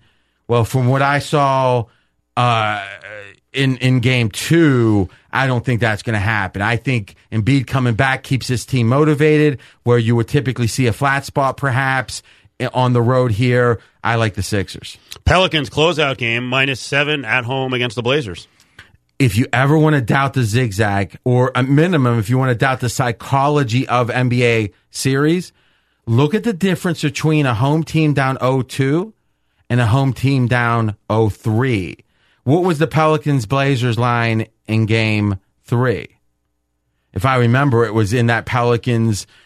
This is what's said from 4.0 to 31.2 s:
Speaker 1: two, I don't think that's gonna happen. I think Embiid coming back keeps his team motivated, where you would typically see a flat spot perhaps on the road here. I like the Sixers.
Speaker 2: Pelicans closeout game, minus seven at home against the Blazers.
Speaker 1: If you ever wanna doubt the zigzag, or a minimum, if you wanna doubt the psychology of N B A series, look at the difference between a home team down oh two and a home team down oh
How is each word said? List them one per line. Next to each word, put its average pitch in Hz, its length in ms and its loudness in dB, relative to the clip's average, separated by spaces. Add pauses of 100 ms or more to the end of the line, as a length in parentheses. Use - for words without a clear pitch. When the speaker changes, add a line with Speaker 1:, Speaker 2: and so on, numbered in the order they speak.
Speaker 1:
two, 120 800 2 (220)
I 135 160 0
don't 123 180 -2
think 120 160 -2
that's 110 220 -2
gonna 110 160 -2
happen. 98 420 -2
I 113 160 0
think 117 380 -4 (180)
Embiid 117 340 0
coming 123 280 0
back 131 280 -2
keeps - 240 -4
his 123 180 -4
team 120 220 0
motivated, 151 720 2 (240)
where 120 140 2
you 117 180 2
would 117 140 0
typically 123 380 -2
see 127 200 0
a 104 60 0
flat 139 320 -2
spot 135 320 -2
perhaps 135 680 -4 (500)
on 123 200 0
the 120 80 2
road 127 300 2
here. 120 500 2 (200)
I 117 140 0
like 113 200 0
the 98 80 -6
Sixers. - 540 -6 (280)
Speaker 2:
Pelicans 156 440 2
closeout 147 480 0
game, 120 300 -4
minus 135 320 -2
seven 143 460 -4
at 120 180 -2
home 131 300 -4
against 123 240 -2
the 120 40 -6
Blazers. 120 460 -4 (720)
Speaker 1:
If 117 160 2
you 123 160 2
ever 139 260 2
wanna 151 240 4
doubt 135 320 0
the 131 100 0
zigzag, 101 800 -2
or 123 320 2
a 127 80 0
minimum, 139 560 2
if 101 100 -4
you 127 80 2
wanna 131 180 0
doubt 131 260 -2
the 123 80 -2
psychology 135 1000 -2
of 120 220 0
N 123 200 0
B 123 160 0
A 113 260 0 (180)
series, 147 640 0 (540)
look 131 280 2
at 202 100 0
the 233 100 -2
difference 175 480 -2
between 151 440 0
a 123 80 0
home 143 300 0
team 156 300 0
down 131 260 0
oh 131 220 0
two 147 520 -2 (560)
and 123 120 2
a 117 60 2
home 135 260 2
team 127 340 0
down 117 480 0 (140)
oh 110 200 2